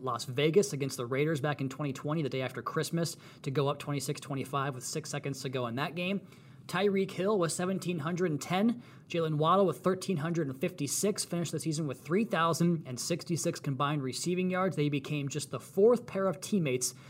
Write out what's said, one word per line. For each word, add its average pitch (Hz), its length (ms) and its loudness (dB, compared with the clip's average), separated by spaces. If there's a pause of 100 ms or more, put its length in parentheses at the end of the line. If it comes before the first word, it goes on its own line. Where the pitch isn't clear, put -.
Las 123 240 -4
Vegas 156 480 2
against 135 240 -4
the 123 80 -4
Raiders 143 340 0
back 147 220 -2
in 135 80 -2
twenty 147 240 -4
twenty, 151 280 -2
the 139 60 0
day 131 140 -2
after 123 200 -6
Christmas, 160 540 -2 (280)
to 143 80 -4
go 139 180 2
up 147 100 -2
twenty-six 143 400 -4
twenty-five 139 560 -4
with 123 80 -12
six - 260 -6
seconds 143 340 -4
to 139 60 -4
go 127 180 -2
in 117 100 -4
that 151 180 -2
game. 180 240 -2 (480)
Tyreek 190 440 2
Hill 202 280 2
was 165 160 2
seventeen 180 440 -2
hundred 170 320 0
and 143 100 -2
ten. 208 420 2 (260)
Jalen 160 260 0
Waddle 170 300 6
with 156 140 0
thirteen 185 380 2
hundred 160 320 0
and 131 100 -8
fifty-six 180 640 0
finished 170 300 -2
the 156 80 0
season 156 260 -2
with 127 140 -6
three 190 240 2
thousand 165 600 4
and 127 140 -8
sixty-six 170 600 -2
combined 143 420 0
receiving 175 460 0
yards. 185 260 2
They 147 140 2
became 143 400 -2
just 143 220 -6
the 123 100 -4
fourth 233 440 4
pair 190 220 -2
of 185 140 -2
teammates 139 540 0 (140)